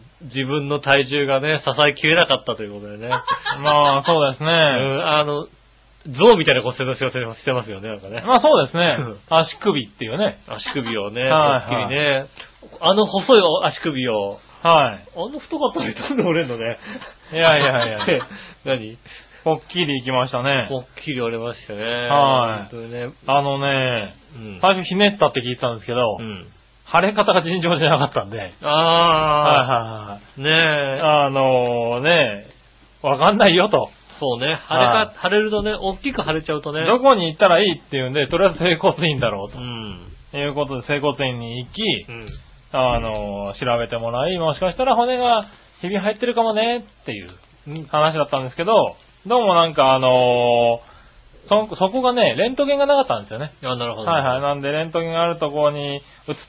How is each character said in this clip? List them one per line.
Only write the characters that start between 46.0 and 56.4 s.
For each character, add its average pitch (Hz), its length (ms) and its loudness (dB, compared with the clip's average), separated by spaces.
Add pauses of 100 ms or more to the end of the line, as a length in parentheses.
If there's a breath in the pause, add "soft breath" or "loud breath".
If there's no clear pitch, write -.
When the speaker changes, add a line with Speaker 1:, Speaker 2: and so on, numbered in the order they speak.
Speaker 2:
っ 214 40 -20
て 247 80 -4
る 240 80 -2
か 226 80 0
も 226 100 0
ね 233 320 -2 (180)
っ - 40 -20
て 135 60 -8
い 98 120 -10
う 87 60 -18 (380)
Speaker 1:
う - 20 -12
ん。 156 160 -12
Speaker 2:
話 156 300 2
だ 151 60 2
っ 143 80 -4
た 135 100 -2
ん 131 40 -6
で 127 60 -8
す - 60 -20
け 165 80 -4
ど、 214 100 2 (520)
ど 240 120 2
う - 80 2
も 185 80 4
な 170 140 4
ん 156 60 -8
か 135 200 4
あ 131 40 2
の、 120 840 4 (680 soft breath)
そ、 214 280 0
そ 190 140 0
こ 254 120 -2
が 247 100 2
ね、 190 220 2
レ 196 160 0
ン 262 60 -10
ト 285 100 0
ゲ 277 100 0
ン - 20 -2
が 277 80 2
な 285 80 4
か 277 80 2
っ - 40 -2
た 117 120 -2
ん 104 40 -10
で 104 60 -18
す 110 40 -12
よ 110 60 -10
ね。 147 140 -10 (100)
Speaker 1:
あ、 127 140 -4
な 120 100 -4
る 117 80 -6
ほ 110 100 -10
ど。 170 60 -2
Speaker 2:
は 160 100 2
い - 20 0
は 131 160 0
い。 - 20 -4
な 143 140 -2
ん 143 60 -10
で、 139 100 -4
レ 156 160 -2
ン 160 40 -12
ト 170 100 -2
ゲ 165 80 -4
ン 165 40 -6
が 165 100 0
あ 170 60 0
る 165 100 -4
と 156 120 -4
こ 147 200 2
ろ - 0 -
に 143 260 -6
移 - 20 -8
っ - 20 -14 (480 soft breath)